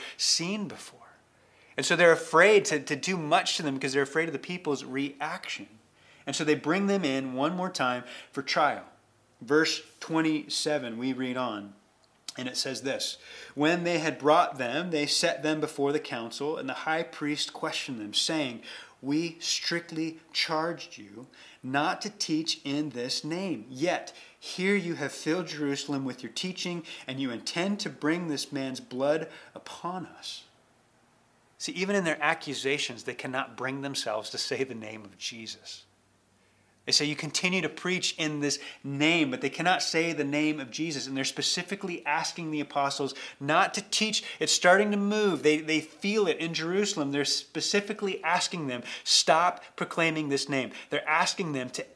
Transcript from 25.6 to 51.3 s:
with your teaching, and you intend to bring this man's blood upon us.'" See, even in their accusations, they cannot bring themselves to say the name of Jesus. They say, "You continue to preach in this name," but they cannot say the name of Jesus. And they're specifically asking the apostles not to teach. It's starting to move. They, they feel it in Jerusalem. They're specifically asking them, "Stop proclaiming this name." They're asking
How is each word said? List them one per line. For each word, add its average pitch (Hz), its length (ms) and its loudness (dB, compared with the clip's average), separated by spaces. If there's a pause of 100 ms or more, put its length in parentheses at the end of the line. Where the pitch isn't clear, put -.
with 127 200 -6
your 110 100 -10
teaching, 180 500 -4 (240)
and 131 140 -6
you 131 100 -2
intend 185 480 -2
to 196 100 -4
bring 165 380 -2
this 139 240 -4
man's 135 300 -6
blood 147 480 0 (260)
upon 175 520 -8
us.'" - 360 -14 (1120)
See, - 140 -6
even 190 240 0
in 190 80 4
their 156 180 0
accusations, 139 840 0
they 120 100 -6
cannot 127 400 -6
bring 131 240 -4
themselves 120 520 -4
to - 60 -10
say 131 280 -2
the 127 100 -10
name 110 300 -12
of 98 120 -20
Jesus. - 640 -12 (1000)
They 123 80 0
say, - 100 6
"You 147 140 0
continue 180 420 0
to 156 80 0
preach - 500 -2
in 156 220 0
this 143 200 0 (220)
name," 147 480 4
but 160 120 -4
they 139 80 2
cannot 170 340 2
say 165 300 2
the 147 100 0
name 151 380 0
of 123 100 -12
Jesus. 147 340 -4
And 135 120 -6
they're 135 80 0
specifically 180 800 -4
asking 160 440 -2
the 151 120 -2
apostles 139 520 -2 (280)
not 156 320 4
to 202 80 -2
teach. - 420 0 (160)
It's 156 140 2
starting 196 380 8
to 208 60 2
move. 202 460 2
They, 151 140 8
they 156 240 2
feel 202 460 0
it 151 100 2
in 165 160 -2
Jerusalem. 165 580 0
They're 143 140 2
specifically 202 1000 -2
asking 170 440 0
them, 123 160 -4 (200)
"Stop 175 640 4 (100)
proclaiming 160 540 0
this 139 180 0
name." 131 240 -2 (180)
They're - 200 -2
asking 170 420 2